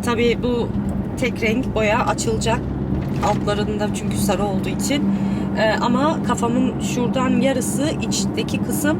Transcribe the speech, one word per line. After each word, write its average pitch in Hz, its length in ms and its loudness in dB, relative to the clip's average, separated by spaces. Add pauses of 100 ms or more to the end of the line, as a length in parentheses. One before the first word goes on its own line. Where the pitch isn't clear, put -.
Tabii 233 380 2
bu 240 260 0 (520)
tek 240 220 -2
renk 220 320 0
boya 220 320 2
açılacak. 220 540 0 (680)
Altlarında 208 680 0
çünkü - 220 -2
sarı 196 280 2
olduğu 196 240 -2
için. - 420 0 (480)
Ee, 214 220 4
ama 254 380 2 (100)
kafamın 240 520 0
şuradan 254 600 0
yarısı 262 500 0 (120)
içteki 202 600 -2
kısım 294 380 0